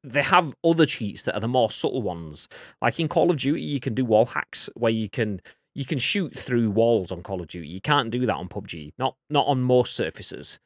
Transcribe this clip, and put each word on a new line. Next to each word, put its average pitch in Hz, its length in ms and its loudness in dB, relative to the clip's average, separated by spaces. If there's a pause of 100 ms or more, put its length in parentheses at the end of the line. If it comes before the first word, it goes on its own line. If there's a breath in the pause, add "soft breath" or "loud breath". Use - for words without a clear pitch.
they 139 220 0
have 175 400 4
other 165 220 8
cheats - 380 -6
that 87 120 -2
are 101 60 -2
the 110 80 -2
more 123 200 4
subtle 143 320 -2
ones. 85 460 -6 (340 loud breath)
Like, 120 200 0
in 156 80 0
Call 170 200 4
of 165 80 2
Duty, 143 240 0
you 147 200 -4
can 113 140 -4
do 127 100 0
wall 110 220 4
hacks - 460 -6
where 113 180 0
you 110 180 -2
can, 104 320 -4 (340 loud breath)
you 139 80 -6
can 139 160 -2
shoot 185 400 -2
through 120 320 2
walls 110 400 2
on 87 100 -8
Call 92 200 -6
of 82 80 -10
Duty. 82 180 -12
You 90 140 -12
can't 139 300 0
do 123 160 -2
that 98 80 0
on 87 120 -8
pub 104 180 -10
G, 78 320 -12
not, 127 200 -4 (120)
not 147 160 2
on 131 160 2
most 127 320 2
surfaces. - 720 -8